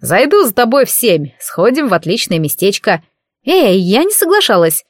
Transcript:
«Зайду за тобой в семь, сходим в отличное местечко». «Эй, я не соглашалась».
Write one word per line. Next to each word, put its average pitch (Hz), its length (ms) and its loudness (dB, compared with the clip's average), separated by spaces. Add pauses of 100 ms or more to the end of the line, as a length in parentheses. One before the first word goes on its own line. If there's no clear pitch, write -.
«Зайду 285 440 2
за 214 100 -2
тобой 247 300 2
в - 60 -2
семь, 160 480 0
сходим 254 500 -2
в 190 60 0
отличное 175 440 -2
местечко». 175 640 -2 (420)
«Эй, 262 340 2
я 196 260 0
не 415 80 -2
соглашалась». 220 760 0